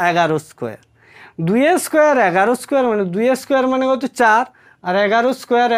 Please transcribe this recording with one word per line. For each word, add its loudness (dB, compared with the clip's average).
এগারো 0
স্কয়ার, -12
দুইয়ের 2
স্কয়ার 2
এগারো 2
স্কয়ার -2
মানে -2
দুইয়ের -2
স্কয়ার 0
মানে -2
কত? -2
চার, 2
আর -4
এগারো 0
স্কয়ার -2